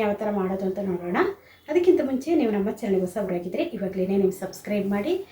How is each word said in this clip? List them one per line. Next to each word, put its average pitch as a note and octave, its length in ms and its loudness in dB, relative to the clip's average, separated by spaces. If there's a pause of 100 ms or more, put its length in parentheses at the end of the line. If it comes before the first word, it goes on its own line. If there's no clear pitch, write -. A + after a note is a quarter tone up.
ಯಾವ G3+ 180 2
ಥರ G#3 160 0
ಮಾಡೋದು F#3+ 300 0
ಅಂತ F#3+ 100 -2 (120)
ನೋಡೋಣ. F3 280 -2 (500)
ಅದಕ್ಕಿಂತ D#4+ 320 4 (100)
ಮುಂಚೆ D#4 300 0
ನೀವು A3 160 2
ನಮ್ಮ G3+ 140 0 (100)
ಚಾನಲ್‌ಗೆ F#3+ 280 2
ಹೊಸಬರಾಗಿದ್ದರೆ F#3 560 -2 (120)
ಇವಾಗಲೇ F#3+ 360 -2
ನೀವು F#3+ 300 4
ಸಬ್ಸ್ಕ್ರೈಬ್ G3 540 -4
ಮಾಡಿ, D4 180 0 (180)